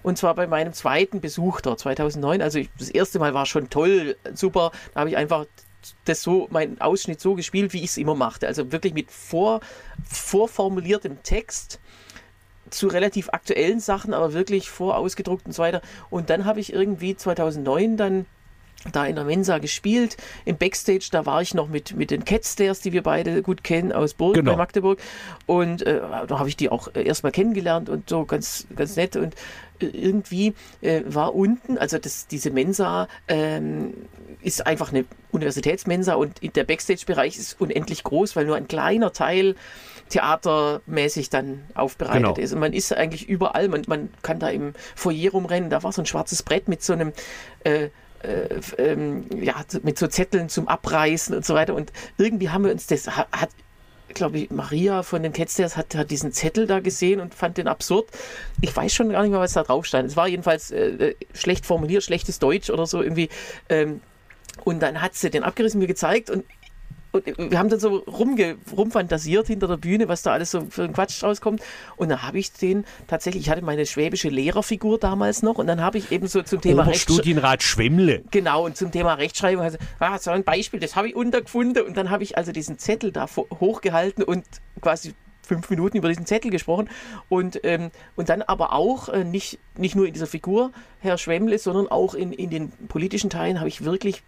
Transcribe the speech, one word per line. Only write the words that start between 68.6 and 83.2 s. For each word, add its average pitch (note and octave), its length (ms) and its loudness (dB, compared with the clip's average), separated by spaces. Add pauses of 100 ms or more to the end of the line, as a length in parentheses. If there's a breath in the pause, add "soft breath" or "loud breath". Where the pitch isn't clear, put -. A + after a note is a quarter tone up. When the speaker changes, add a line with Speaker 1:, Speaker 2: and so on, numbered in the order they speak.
Speaker 1:
rumfantasiert F#3+ 720 2
hinter G3 200 0
der F3 100 0
Bühne, F3+ 320 2
was E3+ 120 -2
da D3+ 120 2
alles E3 180 0
so D#3+ 180 -2
für - 140 -4
ein D#3+ 100 -4
Quatsch - 300 0
rauskommt. G#3 360 0 (360 loud breath)
Und E3 140 -2
dann C#3+ 120 0
hab C3+ 140 -6
ich F#3+ 160 -2
den F#3+ 340 0 (220 loud breath)
tatsächlich, F3+ 380 -2
ich - 40 0
hatte F3+ 140 0
meine D3+ 240 0
schwäbische D#3+ 420 0
Lehrerfigur G3+ 680 0
damals G3+ 420 0
noch A3+ 160 2
und - 80 0
dann E3+ 160 2
hab F#3 140 0
ich G#3 160 -4
eben F3 160 0
so F#3 160 0
zum F#3 180 -2
Thema E3 220 6
Rechtsch- D#3+ 260 4
Speaker 2:
Oberstudienrat D#3 540 4
Schwemmle. C#3 680 4
Speaker 1:
Genau, E3+ 360 2
und E3 120 -6
zum F3+ 140 -2
Thema E3+ 220 2
Rechtschreibung, F3 500 2
also, D#3+ 160 -2 (200 loud breath)
ah, F#3 200 0
so - 100 -4
ein F#3 140 2
Beispiel, F#3+ 360 0
das D#3 160 -4
hab G3+ 100 2
ich A#3+ 100 -6
untergefunden. A#3+ 680 2
Und F3+ 140 -4
dann F#3 140 0
hab G#3 100 0
ich - 160 -4
also E3+ 140 -2
diesen D3+ 260 -6
Zettel G#3+ 340 0
da D3 140 -4